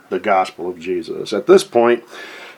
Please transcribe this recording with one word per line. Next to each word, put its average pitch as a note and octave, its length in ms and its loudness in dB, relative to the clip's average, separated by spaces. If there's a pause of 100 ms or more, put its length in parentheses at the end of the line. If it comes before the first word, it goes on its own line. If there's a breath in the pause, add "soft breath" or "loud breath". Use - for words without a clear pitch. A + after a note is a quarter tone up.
(100)
the F#2+ 100 -4
gospel F#2 480 0
of E2+ 100 -8
Jesus. D#2+ 540 -6
At G2+ 140 -2
this F#3+ 180 6
point, A#2 400 2 (540 loud breath)